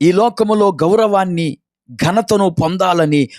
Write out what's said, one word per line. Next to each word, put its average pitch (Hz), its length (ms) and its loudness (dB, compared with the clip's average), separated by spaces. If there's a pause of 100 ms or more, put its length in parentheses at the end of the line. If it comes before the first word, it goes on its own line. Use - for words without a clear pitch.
ఈ 165 100 4
లోకములో 208 720 0
గౌరవాన్ని, 185 760 0 (340)
ఘనతను 196 580 0
పొందాలని 165 880 0